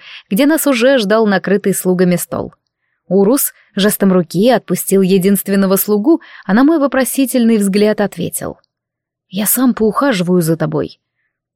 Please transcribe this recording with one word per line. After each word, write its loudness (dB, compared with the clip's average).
где 2
нас 0
уже 2
ждал 2
накрытый 0
слугами 0
стол. -8
Урус 0
жестом 0
руки 0
отпустил 0
единственного 0
слугу, 0
а -2
на 4
мой 2
вопросительный 0
взгляд 0
ответил: -6
«Я -6
сам 0
поухаживаю 0
за 0
тобой. -6